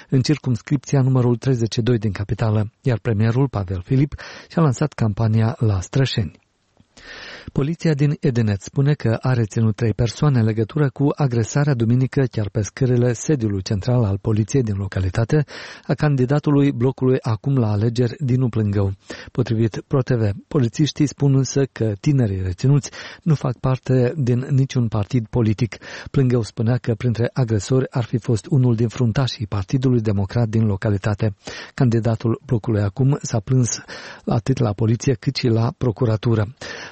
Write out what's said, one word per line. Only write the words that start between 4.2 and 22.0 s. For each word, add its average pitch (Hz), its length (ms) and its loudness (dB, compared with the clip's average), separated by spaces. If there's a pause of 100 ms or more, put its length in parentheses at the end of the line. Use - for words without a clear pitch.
și-a 170 100 0
lansat 147 320 0
campania 110 680 0
la 104 200 2
Strășeni. 120 600 -2 (1120)
Poliția 156 420 0
din 147 260 2
Edenet 113 420 0
spune 139 320 0
că 113 280 0
a 131 120 0
reținut 113 420 0
trei 113 180 0
persoane 127 460 2
în 110 60 4
legătură 113 440 0
cu 139 260 0
agresarea 143 580 0
duminică, 123 580 2
chiar 101 180 -4
pe 110 120 -2
scările 123 520 2
sediului 110 480 -2
central 117 420 0
al 98 180 0
poliției 110 420 0
din 107 140 -2
localitate, 98 680 0 (380)
a - 100 -4
candidatului 143 800 2
blocului 131 500 0
Acum 131 360 -2
la 110 140 2
alegeri, 117 480 0
Dinu 127 300 0
Plângău. 101 420 0 (400)
Potrivit 113 560 0
Pro 139 140 2
T - 80 -2
V, 113 200 2 (180)
polițiștii 143 600 0
spun 139 280 0
însă 135 260 0 (100)
că 110 280 -2
tinerii 117 420 0